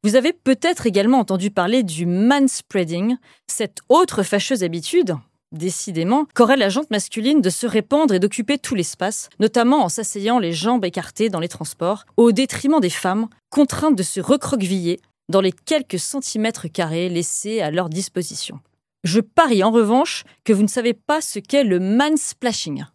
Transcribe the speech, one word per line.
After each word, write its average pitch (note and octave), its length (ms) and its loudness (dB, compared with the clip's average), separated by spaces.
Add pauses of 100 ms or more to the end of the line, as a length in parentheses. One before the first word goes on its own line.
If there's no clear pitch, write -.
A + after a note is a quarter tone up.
Vous G#3 120 2
avez C4 160 4
peut-être E4 540 0
également A3 340 2
entendu G3 320 -2
parler G#3 320 0
du E3+ 220 -4
manspreading, G3+ 1120 0 (300)
cette - 320 -6 (100)
autre D4 340 4
fâcheuse G3+ 400 -2
habitude, F3 520 0 (360)
décidément, F3+ 800 -2
qu'aurait B3 220 4
la G#3+ 140 2
jante C4 220 -4
masculine A3+ 500 0
de F#3 80 2
se A#3 180 -4
répandre C4 460 2
et F3+ 60 2
d'occuper G#3 380 0
tout - 180 -6
l'espace, F#3+ 520 -4 (120)
notamment A#3 440 2
en F3 60 0
s'asseyant G#3+ 500 -2
les E3+ 140 -2
jambes G3 320 0
écartées F#3 440 -4
dans F#3 120 -4
les E3+ 80 -4
transports, F3 560 -6 (100)
au A#3 160 8
détriment C4+ 480 2
des F3+ 120 0
femmes, G3+ 360 -2 (220)
contraintes D4 480 2
de F#3 60 0
se F#3 180 -6
recroqueviller F#3+ 800 0 (260)
dans F#3+ 140 4
les F#3+ 100 2
quelques C4 480 -4
centimètres A3 680 -6
carrés E3+ 420 -2
laissés F3+ 500 -4
à D3+ 120 -2
leur F3 180 -2
disposition. D#3+ 720 -8 (440)
Je F3+ 160 2
parie A#3+ 440 2
en A3 80 4
revanche A#3+ 520 2 (220)
que A3+ 80 4
vous G3+ 100 4
ne G#3+ 40 2
savez A#3 260 -2
pas D4 260 -2
ce - 200 -8
qu'est C4+ 260 0
le F3+ 140 2
mansplashing. G#3+ 1160 -2